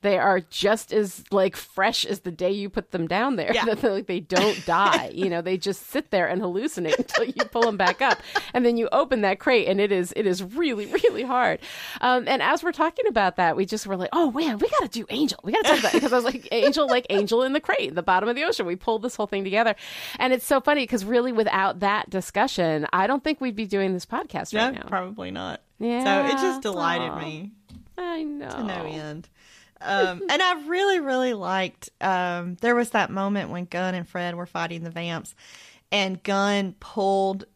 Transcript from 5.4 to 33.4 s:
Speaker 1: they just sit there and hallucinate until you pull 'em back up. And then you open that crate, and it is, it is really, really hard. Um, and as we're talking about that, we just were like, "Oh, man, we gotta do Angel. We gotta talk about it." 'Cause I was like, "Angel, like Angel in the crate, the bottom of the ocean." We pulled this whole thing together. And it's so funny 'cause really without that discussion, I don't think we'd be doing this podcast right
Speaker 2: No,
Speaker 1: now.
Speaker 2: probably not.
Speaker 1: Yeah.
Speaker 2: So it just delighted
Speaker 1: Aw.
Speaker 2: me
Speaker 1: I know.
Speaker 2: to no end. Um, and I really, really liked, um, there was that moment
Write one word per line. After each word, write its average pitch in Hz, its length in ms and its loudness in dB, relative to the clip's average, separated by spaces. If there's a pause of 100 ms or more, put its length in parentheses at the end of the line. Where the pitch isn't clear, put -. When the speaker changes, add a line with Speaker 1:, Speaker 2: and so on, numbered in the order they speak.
Speaker 1:
they 185 160 0
just 190 320 -6
sit - 220 -4
there 180 160 2
and 185 140 0
hallucinate 185 560 -2
until - 280 0
you - 260 -4
pull 233 160 2
'em 214 80 0
back 185 260 2
up. 262 160 2 (360)
And 247 120 2
then 240 120 4
you 226 160 0
open 262 280 2
that 196 180 2
crate, 240 280 4
and 202 140 2
it 202 100 4
is, 180 240 0
it 214 100 0
is 180 160 2
really, 220 440 -2
really - 380 2
hard. 247 360 0 (400)
Um, 254 300 2
and 262 120 2
as 277 220 2
we're 349 80 0
talking 330 360 0
about 208 300 2
that, 170 200 4
we 190 80 2
just 214 220 -6
were 190 100 -2
like, 180 160 -4
"Oh, 311 180 4
man, 269 280 0
we 320 100 2
gotta 571 180 2
do 226 220 -8
Angel. 247 340 0
We 202 80 -4
gotta 349 160 2
talk 302 120 6
about 214 160 2
it." 330 60 6
'Cause 269 120 2
I - 20 4
was 240 100 4
like, 247 260 -4
"Angel, 285 360 4
like - 220 2
Angel 208 340 2
in 269 80 0
the 294 80 2
crate, 214 360 -2
the 175 80 0
bottom 190 260 2
of 240 80 0
the 311 80 -2
ocean." 339 200 -2
We 175 120 -4
pulled 220 240 -2
this 233 160 -6
whole 208 100 -2
thing 196 160 -4
together. 208 320 2 (420)
And 254 140 2
it's 254 140 0
so 269 160 4
funny 294 260 2
'cause 208 160 -2
really 240 300 0
without 196 480 0
that 202 280 0
discussion, 180 840 0
I 190 120 2
don't 262 180 0
think 302 180 -2
we'd 247 160 -4
be 220 80 -4
doing 196 280 0
this 180 120 -4
podcast 240 500 -6
right 240 180 2
Speaker 2:
No, - 60 -10
Speaker 1:
now. - 80 -12
Speaker 2:
probably 185 440 -6
not. 185 300 -8 (180)
Speaker 1:
Yeah. 240 260 -2
Speaker 2:
So 285 280 2
it 269 60 0
just 269 220 0
delighted 170 500 -2
Speaker 1:
Aw. 143 80 -8
Speaker 2:
me 156 320 -10 (460)
Speaker 1:
I 339 260 -6
know. 294 260 -10
Speaker 2:
to - 140 -8
no 180 220 -6
end. 156 420 -10 (540)
Um, 185 480 -2
and 294 120 2
I 349 260 0
really, 370 320 2
really 254 340 0
liked, 185 560 -4 (120)
um, 180 580 -2
there 240 160 2
was 240 140 2
that 220 200 0
moment 196 400 -2